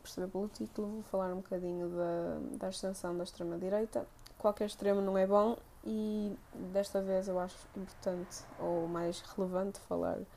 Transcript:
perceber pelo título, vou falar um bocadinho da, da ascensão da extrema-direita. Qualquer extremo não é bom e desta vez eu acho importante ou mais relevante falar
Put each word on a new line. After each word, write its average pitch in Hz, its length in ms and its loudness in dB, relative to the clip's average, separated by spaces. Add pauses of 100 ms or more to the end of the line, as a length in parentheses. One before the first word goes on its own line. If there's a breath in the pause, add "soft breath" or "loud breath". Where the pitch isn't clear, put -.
perceber - 260 -6
pelo 196 200 -2
título, 214 400 -4
vou 214 160 -6
falar 190 300 0
um 185 40 -4
bocadinho 175 520 -2
da, 170 680 -2
da 190 100 -2
ascensão 190 500 -4
da 175 60 0
extrema-direita. 185 840 -2 (320)
Qualquer 208 280 4
extremo 202 360 4
não 190 160 4
é 190 80 8
bom 208 320 6 (260)
e 214 520 0 (360)
desta 196 300 2
vez 190 260 2
eu 180 120 2
acho 180 180 -2 (180)
importante 185 680 -4 (160)
ou 170 280 2
mais 170 340 0
relevante 190 600 0
falar - 360 0 (180)